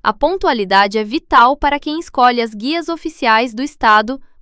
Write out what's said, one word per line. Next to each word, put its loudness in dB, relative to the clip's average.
a -2
pontualidade 0
é -2
vital 2
para -2
quem -6
escolhe 0
as -4
guias -6
oficiais -2
do -8
Estado 0